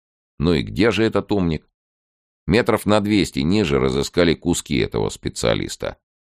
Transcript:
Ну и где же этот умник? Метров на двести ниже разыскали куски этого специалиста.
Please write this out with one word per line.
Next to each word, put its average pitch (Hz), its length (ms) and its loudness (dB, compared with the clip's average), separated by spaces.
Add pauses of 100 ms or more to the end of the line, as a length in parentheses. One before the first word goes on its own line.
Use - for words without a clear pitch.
(380)
Ну 85 160 2
и 71 80 2
где 58 300 0
же 101 120 0
этот 104 280 -2
умник? 85 360 -2 (800)
Метров 107 400 2
на 104 140 4
двести 101 400 0
ниже 80 400 0
разыскали 69 560 0
куски 76 420 -2
этого 52 320 -2
специалиста. - 880 -6 (300)